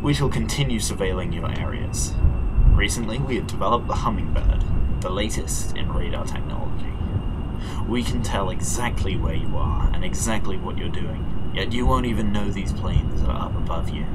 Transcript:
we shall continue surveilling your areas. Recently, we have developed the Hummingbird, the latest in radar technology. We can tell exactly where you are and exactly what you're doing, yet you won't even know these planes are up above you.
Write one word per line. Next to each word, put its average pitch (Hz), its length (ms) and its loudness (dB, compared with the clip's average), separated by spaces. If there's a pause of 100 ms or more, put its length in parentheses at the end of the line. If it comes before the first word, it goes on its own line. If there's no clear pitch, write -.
we 147 100 0
shall 143 160 0
continue 123 500 -2
surveilling 92 540 -2
your 80 160 -4 (120)
areas. - 520 -2 (600)
Recently, 113 460 2
we 127 180 -2
have 92 100 -2
developed 107 400 0
the - 60 -2
Hummingbird, - 720 2 (340)
the 92 100 -2
latest - 680 -2
in - 160 0
radar - 320 0
technology. - 680 -2 (960)
We 120 160 -2
can - 180 -2
tell 107 280 -2
exactly 117 680 -2
where - 180 0
you - 220 0
are - 380 2
and - 100 2
exactly 101 540 0
what 87 200 -4
you're - 120 -2
doing, - 680 0
yet 101 160 -2
you 123 140 0
won't 127 200 2
even 107 280 0
know 101 160 0
these 98 240 -2
planes - 480 2
are - 240 0
up - 100 -4
above - 360 -2
you. - 240 -2